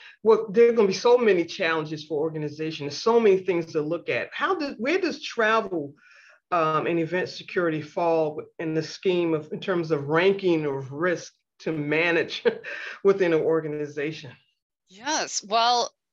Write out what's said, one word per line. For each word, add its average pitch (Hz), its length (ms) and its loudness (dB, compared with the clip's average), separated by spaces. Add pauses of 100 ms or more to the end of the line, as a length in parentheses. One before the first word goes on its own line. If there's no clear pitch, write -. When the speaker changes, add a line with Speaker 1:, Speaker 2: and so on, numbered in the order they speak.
(220)
Speaker 1:
Well, 220 280 4
there 233 200 6
are 240 40 4
gonna 220 160 4
be 190 40 2
so 240 240 4
many 196 280 4
challenges 160 580 -4
for 156 160 -4
organizations, 156 800 -6
so 233 220 4
many 202 200 6
things 170 320 -2
to 160 100 -2
look 160 280 -4
at. 120 240 -2
How 330 220 0
does, 294 220 -4
where 285 220 0
does 320 240 -4
travel, 196 680 0 (580)
um, 156 340 2
and 170 140 0
event 165 300 -2
security 165 520 -4
fall 160 600 0 (180)
in 160 140 -4
the 160 100 0
scheme 170 500 0
of, 151 200 -4
in 160 80 -8
terms 170 300 -2
of 139 180 -2
ranking 175 560 2
of 135 260 -6
risk 165 400 -4 (280)
to - 120 -6
manage 160 720 -2 (300)
<laughs> - 320 -12
within 196 280 2
an 156 60 4
organization? 151 920 -4 (580)
Speaker 2:
Yes, 220 580 -6
well, 233 460 2 (200)